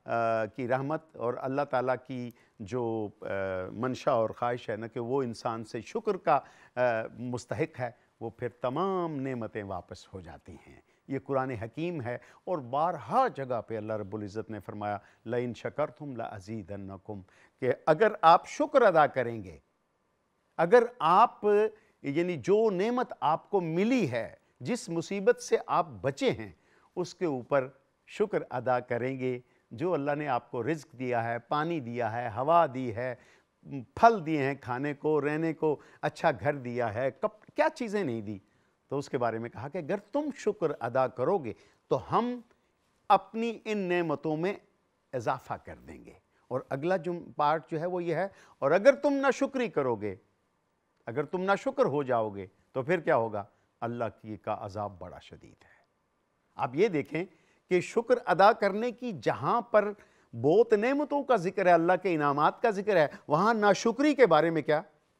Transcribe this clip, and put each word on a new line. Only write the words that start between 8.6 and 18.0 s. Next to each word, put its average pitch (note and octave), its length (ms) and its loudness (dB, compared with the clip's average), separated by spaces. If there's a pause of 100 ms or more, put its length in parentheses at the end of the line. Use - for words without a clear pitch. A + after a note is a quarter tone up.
तमाम E3+ 480 -2 (100)
नेमतें A#2 440 -6
वापस F#2 500 -12
हो F#2+ 80 -14
जाती - 300 -20 (120)
हैं। - 180 -20 (280)
ये C3+ 80 -4
कुरान C3+ 340 -2
हकीम D3 480 -8
है A#2+ 200 -6 (280)
और F3+ 120 -2 (120)
बारहा D#3+ 580 0
जगह B2+ 300 -4
पे A2+ 160 -6
अल्लाह G#2+ 200 -4
रब्बुल G#2 280 -8
इज़्ज़त G#2 260 -8
ने G#2+ 100 -10
फरमाया, G#2 400 -6 (260)
"लइन A#2+ 280 -2
शकरतुम C#3+ 600 -6
लअज़ीदन्नकुम", G2+ 1040 -12 (420)
कि B2 100 4 (160)
अगर F3 360 4